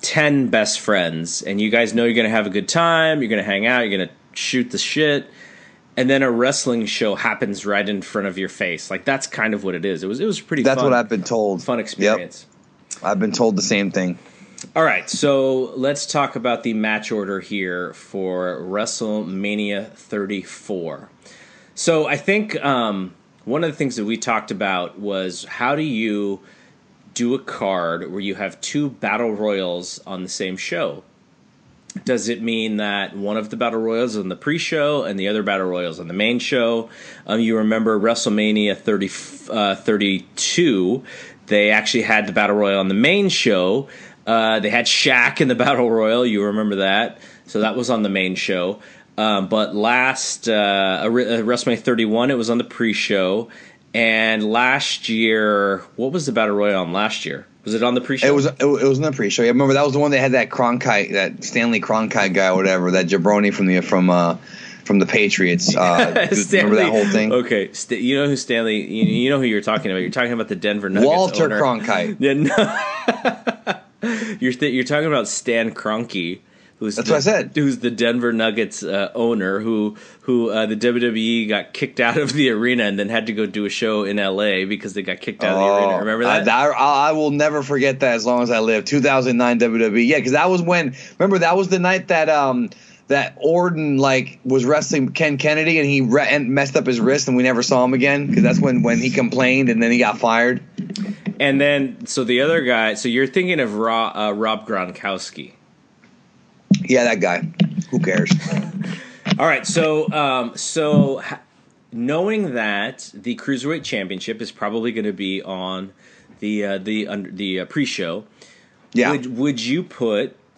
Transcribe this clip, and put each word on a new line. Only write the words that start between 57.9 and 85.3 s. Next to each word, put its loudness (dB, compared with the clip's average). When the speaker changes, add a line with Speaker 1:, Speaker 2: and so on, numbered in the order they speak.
Speaker 1:
the 2
pre-show? -2
Speaker 2:
It 6
was, 4
it, -2
it 2
was 2
on -2
the -2
pre-show. -2
Yeah, 4
remember 4
that 4
was 0
the 0
one 2
that 2
had 2
that 2
Cronkite, 0
that -2
Stanley 0
Cronkite 0
guy, 4
or 4
whatever, 2
that 2
jabroni 2
from 0
the, 4
from, 2
uh, 2
from 2
the 4
Patriots. 2
Uh, 2
Speaker 1:
<laughs> -6
Speaker 2:
do 2
you 0
remember 4
that 4
Speaker 1:
Stanley, 4
Speaker 2:
whole 4
thing? 2
Speaker 1:
okay, 0
St-, -6
you 2
know 2
who 2
Stanley? 0
You, 2
you 2
know 2
who 2
you're 0
talking -2
about? -2
You're -2
talking -2
about -4
the -4
Denver -2
Nuggets 4
Speaker 2:
Walter 2
Speaker 1:
owner. 0
Speaker 2:
Cronkite. 0
Speaker 1:
Yeah, 2
no. -2
<laughs> -20
You're 0
th-, -2
you're 0
talking 0
about 0
Stan -2
Kroenke, -6
who's -4
Speaker 2:
That's -4
Speaker 1:
the, 4
Speaker 2:
what 4
I 2
said. 0
Speaker 1:
who's 0
the -2
Denver 0
Nuggets, -2
uh, -2
owner, 0
who, -2
who, 0
uh, 0
the -4
W 0
W -2
E 0
got -4
kicked -6
out 0
of -2
the 2
arena 0
and -2
then -2
had -2
to -4
go -2
do -4
a -4
show -2
in -2
L 0
A 0
because -6
they -4
got -6
kicked -8